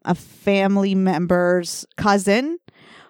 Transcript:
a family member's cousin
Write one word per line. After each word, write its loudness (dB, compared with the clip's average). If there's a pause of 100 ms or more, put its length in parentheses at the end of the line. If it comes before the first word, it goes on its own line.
a 0
family 0
member's 0 (120)
cousin 0 (500)